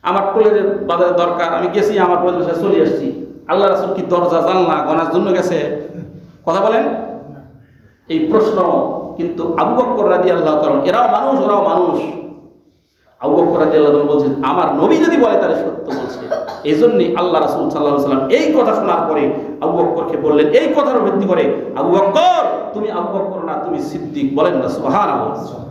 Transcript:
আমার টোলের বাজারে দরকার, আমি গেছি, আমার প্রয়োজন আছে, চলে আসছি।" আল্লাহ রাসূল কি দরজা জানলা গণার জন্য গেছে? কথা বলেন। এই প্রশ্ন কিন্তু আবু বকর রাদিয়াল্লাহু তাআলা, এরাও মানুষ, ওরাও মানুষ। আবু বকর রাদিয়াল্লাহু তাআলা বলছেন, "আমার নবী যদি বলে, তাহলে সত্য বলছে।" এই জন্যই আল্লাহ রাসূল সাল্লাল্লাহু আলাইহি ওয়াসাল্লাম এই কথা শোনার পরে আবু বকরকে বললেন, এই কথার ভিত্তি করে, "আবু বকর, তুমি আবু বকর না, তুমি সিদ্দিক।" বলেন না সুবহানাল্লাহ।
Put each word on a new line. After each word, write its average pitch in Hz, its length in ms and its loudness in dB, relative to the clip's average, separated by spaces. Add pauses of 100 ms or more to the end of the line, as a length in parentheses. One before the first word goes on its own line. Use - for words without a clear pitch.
আমার 196 200 0 (120)
টোলের 208 520 2
বাজারে 175 260 2
দরকার, 175 420 0
আমি 175 200 -2
গেছি, 208 240 2
আমার 180 180 2
প্রয়োজন 175 260 0
আছে, 170 180 -2
চলে 190 220 2
আসছি।" - 360 -2 (300)
আল্লাহ 190 200 2
রাসূল 190 260 0
কি 180 80 -4
দরজা 175 380 0
জানলা 165 460 2
গণার 156 260 0
জন্য 180 200 2
গেছে? 165 560 -2 (580)
কথা 165 140 0
বলেন। 220 240 2 (1200)
এই 160 220 0
প্রশ্ন 220 300 2 (560)
কিন্তু 170 420 -4
আবু 240 240 0
বকর 196 280 0
রাদিয়াল্লাহু 165 540 2
তাআলা, - 200 0
এরাও 180 240 2
মানুষ, - 380 0
ওরাও 202 220 2
মানুষ। 170 320 0 (1200)
আবু 143 160 0
বকর 170 240 2
রাদিয়াল্লাহু 151 380 4
তাআলা 143 160 2
বলছেন, 135 300 0
"আমার 151 300 0
নবী 180 220 4
যদি - 200 2
বলে, - 220 4
তাহলে - 160 0
সত্য - 320 -6
বলছে।" - 500 -6 (280)
এই 147 100 2
জন্যই - 420 2
আল্লাহ 165 260 0
রাসূল - 280 -2
সাল্লাল্লাহু 143 420 0
আলাইহি 135 180 0
ওয়াসাল্লাম - 0 -
এই 285 320 4
কথা 202 120 2
শোনার 170 360 0
পরে 143 220 0 (280)
আবু 175 180 -2
বকরকে 165 380 -2
বললেন, 151 320 2
এই 285 260 2
কথার 262 260 2
ভিত্তি 196 280 0
করে, 160 480 0
"আবু 160 140 -2
বকর, 294 540 4 (300)
তুমি 214 160 -4
আবু 208 280 -4
বকর 185 260 -6
না, 156 80 -6
তুমি 151 260 -4
সিদ্দিক।" 143 580 -4
বলেন 175 180 2
না - 140 -2
সুবহানাল্লাহ। - 1040 -4